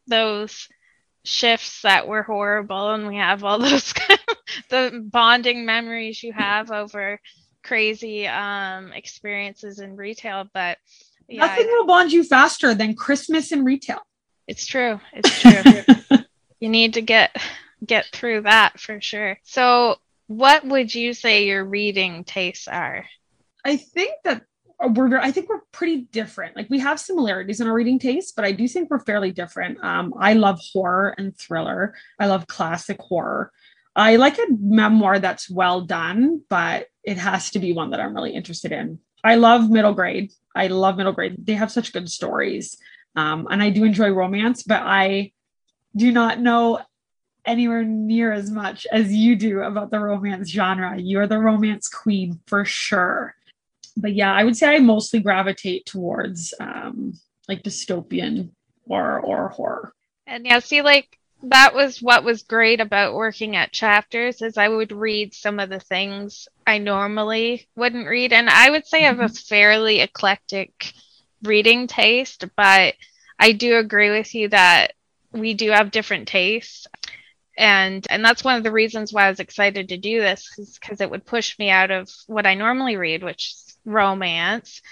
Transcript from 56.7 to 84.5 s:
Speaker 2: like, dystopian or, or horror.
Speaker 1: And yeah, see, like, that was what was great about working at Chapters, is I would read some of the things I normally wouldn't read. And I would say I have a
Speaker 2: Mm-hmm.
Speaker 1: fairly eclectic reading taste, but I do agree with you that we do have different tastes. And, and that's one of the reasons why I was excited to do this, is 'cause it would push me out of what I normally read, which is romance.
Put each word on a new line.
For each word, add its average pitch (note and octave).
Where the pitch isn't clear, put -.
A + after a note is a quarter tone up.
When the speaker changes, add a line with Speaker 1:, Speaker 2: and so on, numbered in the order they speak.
Speaker 2:
like, F#3+
dystopian F3
or, -
or -
horror. -
Speaker 1:
And A#3+
yeah, B3
see, D4
like, C#4+
that C4
was C4+
what A#3+
was A#3
great A3+
about G3+
working G#3+
at -
Chapters, A3+
is A3+
I G#3
would A3
read G#3
some G#3
of F#3+
the F#3+
things G3
I G#3+
normally G#3+
wouldn't A#3
read. A#3+
And A#3
I A#3
would D4+
say D#4+
I D#4
have B3
a A#3
Speaker 2:
Mm-hmm. A3+
Speaker 1:
fairly G#3+
eclectic -
reading A3
taste, A#3
but F#3+
I A3
do A#3
agree G#3
with G#3+
you G#3+
that F3+
we A3
do G#3+
have G#3
different G#3
tastes. G3
And, F#3+
and G#3+
that's B3
one B3+
of A3+
the A3
reasons A3
why G3+
I G3
was F#3+
excited G3
to F3+
do G#3+
this, G3
is G#3
'cause G#3
it F#3+
would F#3+
push -
me G3+
out F#3+
of F#3+
what G#3+
I F#3+
normally A#3+
read, E3
which -
is -
romance. G3